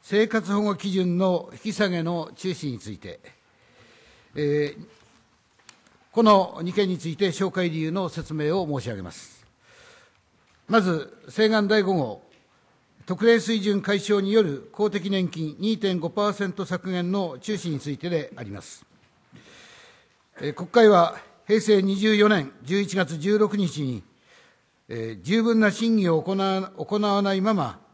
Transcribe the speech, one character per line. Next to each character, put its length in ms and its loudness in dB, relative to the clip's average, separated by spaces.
生 260 2
活 260 -2
保 100 2
護 120 0
基 160 -6
準 280 0
の 340 0
引 60 -18
き 140 -8
下 160 0
げ 140 -2
の 320 -4
中 140 -8
止 240 -6
に 80 -10
つ 100 -14
い 60 -12
て、 240 -16
え 420 -2
ー、 100 -18
こ 140 2
の 400 6
二 80 -6
件 160 0
に 100 -4
つ 100 -8
い 80 -6
て 120 0
紹 220 -2
介 200 -2
理 100 -6
由 120 -4
の 160 -4
説 260 -10
明 240 -2
を 80 -2
申 180 -6
し 60 -6
上 60 -8
げ 60 -10
ま 100 -12
す。 340 -20
ま 140 4
ず、 360 -2
請 200 0
願 200 2
第 140 4
五 120 0
号、 380 -4
特 220 -2
例 140 6
水 200 -2
準 220 0
解 160 0
消 240 0
に 100 -2
よ 120 4
る 260 -6
公 180 -2
的 220 -4
年 180 0
金 300 -6
二 180 -2
点 220 -2
五 100 -4
パ 200 -2
ー 40 -2
セ 140 -4
ン 60 -6
ト 120 -8
削 280 -6
減 180 -4
の 300 -4
中 140 -6
止 140 -6
に 120 -4
つ 100 -8
い 80 -6
て 100 -8
で 280 -4
あ 80 -14
り 80 -12
ま 100 -14
す。 240 -20
え 100 -4
ー、 40 -10
国 140 -8
会 200 8
は 280 6
平 160 2
成 220 4
二 140 0
十 180 2
四 140 6
年 240 2
十 160 -2
一 160 -4
月 240 -2
十 200 2
六 180 2
日 260 -2
に、 220 -4
え 320 -8
ー、 20 -20
十 200 2
分 160 4
な 140 6
審 240 0
議 120 2
を 140 2
行 140 -2
わ、 420 -2
行 220 -4
わ 220 2
な 120 0
い 60 0
ま 140 2
ま 260 -4